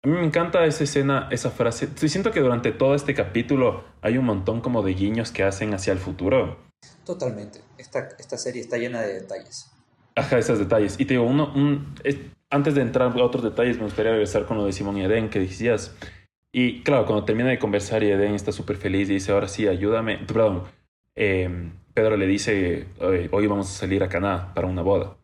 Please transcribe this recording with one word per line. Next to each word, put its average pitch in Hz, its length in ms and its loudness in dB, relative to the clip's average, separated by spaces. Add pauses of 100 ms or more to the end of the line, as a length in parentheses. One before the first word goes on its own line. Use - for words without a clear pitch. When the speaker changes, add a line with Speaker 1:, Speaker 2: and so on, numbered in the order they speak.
Speaker 1:
a 135 40 2
mí 156 60 4
me 175 100 0
encanta 170 400 4
esa 151 200 2
escena, 139 460 0
esa 110 200 -2
frase. 117 440 -2
Sí, 151 140 0
siento 196 240 0
que 175 80 2
durante 120 320 2
todo 135 220 4
este 143 200 0
capítulo 117 680 0 (160)
hay 113 180 0
un 131 60 0
montón 110 360 0
como 120 220 0
de 95 120 0
guiños 104 360 0
que - 140 -4
hacen 101 300 0
hacia 95 180 -2
el 92 60 0
futuro. 90 600 0 (460)
Speaker 2:
Totalmente. 117 560 -8 (180)
Esta, - 300 -8 (100)
esta - 180 -12
serie 123 240 -8
está 120 180 -6
llena 120 220 -4
de 98 200 -4
detalles. - 500 -14 (460)
Speaker 1:
Ajá, - 220 2
esos 110 200 2
detalles. 101 400 2
Y - 60 2
te 127 100 0
digo, 123 100 2
uno, 143 300 0
un, 143 480 0
es, 139 140 -2 (340)
antes 143 240 2
de 139 80 4
entrar 123 340 2
a 123 80 4
otros 123 200 0
detalles, 123 340 0
me 110 60 -4
gustaría 107 280 0
regresar 104 340 2
con 110 100 -4
lo 104 100 0
de 95 60 0
Simón 101 240 -4
y 98 60 -2
Edén 107 280 0
que 107 80 -2
decías. 98 560 -2 (560)
Y 123 320 0
claro, 127 240 4
cuando 107 180 0
termina 117 260 0
de 120 80 0
conversar 104 440 0
y 104 80 4
Edén 101 240 2
está 101 180 -4
súper - 240 -4
feliz 98 320 0
y 98 60 2
dice, 98 180 -2
"Ahora 98 160 2
sí, 104 200 0
ayúdame". 104 500 0
Perdón, 98 460 0 (500)
em, 90 580 -2 (220)
Pedro 110 220 4
le 95 100 2
dice, 95 640 0 (120)
"Eh, 87 300 0
hoy 101 160 2
vamos 98 220 0
a - 100 -12
salir 95 240 0
a 92 60 -2
Caná 92 440 -2
para 90 140 -2
una 90 160 -2
boda". 92 420 0